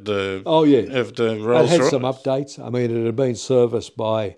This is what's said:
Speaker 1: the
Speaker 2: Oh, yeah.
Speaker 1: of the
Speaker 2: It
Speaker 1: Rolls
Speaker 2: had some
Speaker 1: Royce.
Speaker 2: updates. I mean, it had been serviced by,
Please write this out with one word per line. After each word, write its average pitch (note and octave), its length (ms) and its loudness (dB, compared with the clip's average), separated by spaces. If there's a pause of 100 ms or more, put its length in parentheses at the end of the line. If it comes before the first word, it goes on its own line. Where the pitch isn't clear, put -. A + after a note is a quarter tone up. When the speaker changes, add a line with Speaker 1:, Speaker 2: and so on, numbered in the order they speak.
Speaker 1:
the G2 420 -4
Speaker 2:
Oh, D#3+ 200 2
yeah. C#3 160 6 (180)
Speaker 1:
of A2+ 160 -4
the A2+ 220 0
Speaker 2:
It G#2+ 60 -8
Speaker 1:
Rolls A#2+ 280 4
Speaker 2:
had E3+ 140 4
some C#3 180 0
Speaker 1:
Royce. B2+ 140 -4
Speaker 2:
updates. C#3+ 480 -6
I A#2 60 -10
mean, A#2+ 260 -2
it A2+ 100 -2
had A2+ 80 -2
been B2 220 0
serviced A#2+ 600 0
by, A2 400 -4